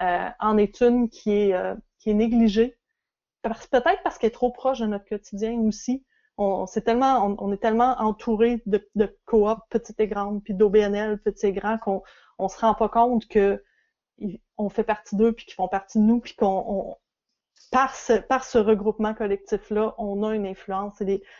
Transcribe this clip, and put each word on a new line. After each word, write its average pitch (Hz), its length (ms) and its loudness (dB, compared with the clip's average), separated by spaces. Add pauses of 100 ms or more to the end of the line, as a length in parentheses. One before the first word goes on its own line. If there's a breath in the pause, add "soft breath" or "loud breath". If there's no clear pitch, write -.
euh, 180 260 -2 (120)
en 214 180 2
est 208 240 0
une 240 260 4
qui - 220 -6
est, 202 240 2
euh, 185 200 -4 (260)
qui 220 100 -2
est 208 40 2
négligée. 226 640 2 (640)
Parce, - 260 -8
peut-être 320 360 2
parce - 160 -6
qu'elle 226 100 0
est 226 60 -4
trop 247 160 -2
proche 262 300 -2
de 226 60 -2
notre 202 200 -6
quotidien 214 540 -6
aussi. 226 440 -2 (320)
On, 190 300 -2
c'est 208 140 -6
tellement, 240 440 2
on, 202 140 -2
on 202 140 -4
est 196 60 -4
tellement 240 420 0
entouré 220 680 0
de, 202 180 -2 (120)
de 208 280 -2
coop 220 360 2 (100)
petites 220 300 -4
et 214 80 0
grandes, 202 340 -6
puis 214 100 -10
d'O 202 160 4
B 202 100 4
N 202 180 2
L 208 260 -2
petits 208 240 -4
et 196 60 0
grands, 202 260 -4
qu'on, 196 240 -4 (380 soft breath)
on 190 80 -2
se - 100 -16
rend 226 160 2
pas 214 140 0
compte 233 400 2
que 202 340 2 (560)
y-, 202 220 -10 (180)
on 208 100 -4
fait 214 140 -2
partie 208 320 -6
d'eux, 220 180 4
puis - 140 -16
qu'ils - 80 -20
font 185 140 -4
partie 196 300 -4
de 214 40 6
nous, 226 160 4
puis - 160 -10
qu'on, 190 320 0
on, 196 300 -6 (720)
par 262 240 2
ce, - 200 0
par 254 280 0
ce - 160 0
regroupement 214 560 2
collectif-là, 208 840 -4
on 202 280 -4
a 220 100 -2
une 208 120 -4
influence. 196 540 -8
Et 208 40 -4
les, 196 180 -2 (180 loud breath)